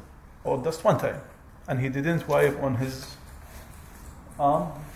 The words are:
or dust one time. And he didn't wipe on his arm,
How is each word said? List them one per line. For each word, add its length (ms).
or 140
dust 240
one 160
time. 220
And 120
he 80
didn't 380
wipe 360
on 140
his 400
arm, 340